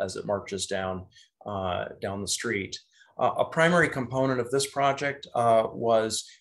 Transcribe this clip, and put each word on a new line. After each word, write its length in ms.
as 140
it 100
marches 400
down, 400
uh, 400
down 180
the 80
street. 500
Uh, 200
a 80
primary 420
component 500
of 120
this 160
project, 680
uh, 380
was, 560